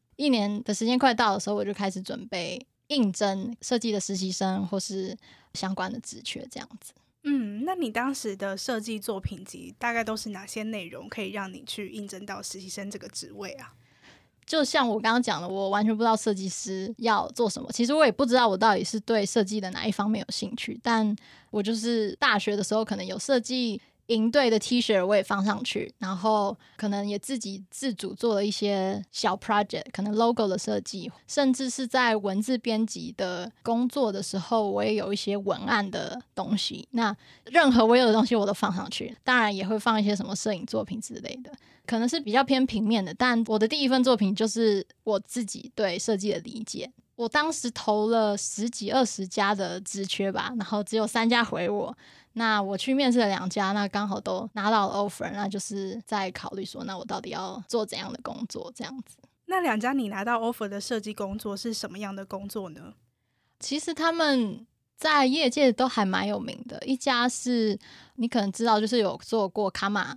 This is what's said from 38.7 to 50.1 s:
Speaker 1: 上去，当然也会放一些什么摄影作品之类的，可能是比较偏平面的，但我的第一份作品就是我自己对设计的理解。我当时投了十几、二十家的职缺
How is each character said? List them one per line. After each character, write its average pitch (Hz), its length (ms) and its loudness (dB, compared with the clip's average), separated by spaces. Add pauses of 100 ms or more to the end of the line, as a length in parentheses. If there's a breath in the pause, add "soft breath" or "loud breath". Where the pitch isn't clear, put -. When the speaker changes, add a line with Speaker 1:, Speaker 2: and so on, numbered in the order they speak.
Speaker 1:
上 180 160 -6
去， - 360 -8
当 254 120 4
然 214 160 4
也 190 140 -4
会 220 100 0
放 214 240 2
一 202 40 2
些 208 100 4
什 190 100 -2
么 196 120 -6
摄 214 180 -2
影 170 120 -6
作 220 180 -2
品 - 160 -8
之 - 140 -12
类 - 280 -10
的， 285 80 -18 (340 soft breath)
可 226 140 -2
能 233 100 2
是 320 120 0
比 220 100 -6
较 262 140 6
偏 262 200 4
平 220 200 0
面 214 200 2
的， 170 80 -6
但 240 360 2
我 214 100 2
的 214 80 4
第 302 140 -2
一 269 80 4
份 254 160 4
作 247 120 6
品 196 160 4
就 220 140 2
是 214 400 2 (160)
我 208 160 2
自 233 260 -6
己 - 300 -10
对 190 240 0
设 214 180 0
计 202 160 -2
的 - 80 -2
理 - 220 -10
解。 - 260 -10 (280)
我 233 120 -2
当 302 220 2
时 240 200 -4
投 214 380 2
了 220 280 4
十 208 320 -4
几、 202 220 -6
二 262 140 4
十 196 220 -2
家 202 280 2
的 185 260 -4
职 196 260 -6
缺 196 240 -2